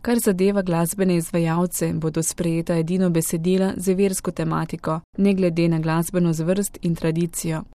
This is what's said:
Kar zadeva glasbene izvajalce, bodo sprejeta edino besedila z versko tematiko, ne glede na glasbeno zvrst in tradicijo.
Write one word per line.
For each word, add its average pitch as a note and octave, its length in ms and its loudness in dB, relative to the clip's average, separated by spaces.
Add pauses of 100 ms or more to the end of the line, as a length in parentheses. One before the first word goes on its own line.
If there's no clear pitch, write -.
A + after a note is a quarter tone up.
Kar A#3+ 160 0
zadeva G3 420 2
glasbene F3 560 0
izvajalce, E3+ 760 0
bodo D#3+ 300 -2
sprejeta E3+ 520 -2
edino F3+ 340 2
besedila F3+ 680 0
z F#3 160 0
versko F#3+ 380 0
tematiko, D#3+ 680 -4 (180)
ne G3 160 4
glede E3+ 340 2
na E3 120 2
glasbeno E3 540 0
zvrst F#3 480 -2
in E3+ 140 2
tradicijo. E3 680 -2 (180)